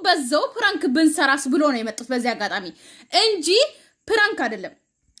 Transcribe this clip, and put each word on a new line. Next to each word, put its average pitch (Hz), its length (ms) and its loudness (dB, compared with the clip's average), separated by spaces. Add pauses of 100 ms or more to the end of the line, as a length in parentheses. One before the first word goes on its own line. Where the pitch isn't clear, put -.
በዛው 330 500 0
ፕራንክ 415 380 -2
ብንሰራስ 294 600 2
ብሎ 285 180 2
ነው 262 120 0
የመጡት 226 300 -10
በዚህ 247 220 -2
አጋጣሚ 196 380 -6 (440)
እንጂ 392 360 2 (600)
ፕራንክ 415 320 0
አይደለም። 214 340 -6 (460)